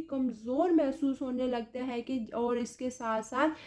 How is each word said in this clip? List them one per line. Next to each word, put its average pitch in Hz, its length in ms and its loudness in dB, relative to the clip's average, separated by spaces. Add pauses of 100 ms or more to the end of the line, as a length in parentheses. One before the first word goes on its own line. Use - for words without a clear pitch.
कमज़ोर 262 720 0
महसूस 269 500 2
होने 254 260 -2
लगता 240 360 -4
है 320 180 -4
कि, 262 240 -2 (100)
और 240 220 2
इसके 247 320 -4
साथ 226 320 -2
साथ 269 280 2 (180)